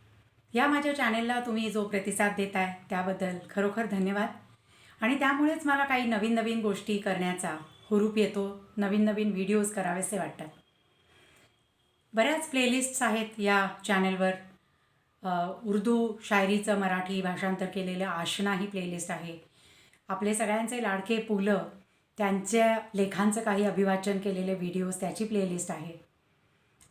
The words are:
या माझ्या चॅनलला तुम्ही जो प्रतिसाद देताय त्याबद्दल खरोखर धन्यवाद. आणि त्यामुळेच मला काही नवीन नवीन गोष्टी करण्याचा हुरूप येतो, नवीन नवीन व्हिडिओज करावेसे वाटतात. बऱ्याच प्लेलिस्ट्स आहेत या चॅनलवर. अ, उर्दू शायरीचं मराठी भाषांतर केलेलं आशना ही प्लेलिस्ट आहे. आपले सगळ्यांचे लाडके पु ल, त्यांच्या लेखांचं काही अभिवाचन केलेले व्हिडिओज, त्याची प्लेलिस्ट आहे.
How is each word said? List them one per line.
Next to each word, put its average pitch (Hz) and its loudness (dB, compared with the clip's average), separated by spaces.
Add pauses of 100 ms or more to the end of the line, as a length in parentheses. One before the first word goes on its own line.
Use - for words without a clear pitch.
(540)
या 247 4
माझ्या 285 2
चॅनलला 233 0
तुम्ही 226 -2
जो 208 0
प्रतिसाद 202 0
देताय 190 -2 (160)
त्याबद्दल 185 -2 (120)
खरोखर 202 0
धन्यवाद. 202 0 (720)
आणि 262 2
त्यामुळेच 294 2
मला 277 2
काही 254 0
नवीन 226 2
नवीन 226 0
गोष्टी 208 0
करण्याचा 180 -2 (320)
हुरूप 214 4
येतो, 202 0 (140)
नवीन 202 2
नवीन 214 2
व्हिडिओज 202 2
करावेसे 185 -2
वाटतात. 156 -8 (1700)
बऱ्याच 277 2
प्लेलिस्ट्स 262 2
आहेत 220 0
या 202 4 (180)
चॅनलवर. 190 2 (920)
अ, 180 -2 (140)
उर्दू 220 2 (100)
शायरीचं 202 2
मराठी 190 -2
भाषांतर 185 -2
केलेलं 185 -4
आशना 180 -2
ही 196 -2
प्लेलिस्ट 175 -6
आहे. 165 -8 (680)
आपले 202 -2
सगळ्यांचे 226 0
लाडके 196 0
पु 214 0
ल, 196 2 (680)
त्यांच्या 220 2 (160)
लेखांचं 208 2
काही 202 2
अभिवाचन 190 2
केलेले 190 -2
व्हिडिओज, 185 -2
त्याची 190 -4
प्लेलिस्ट 190 -2
आहे. 156 -10 (960)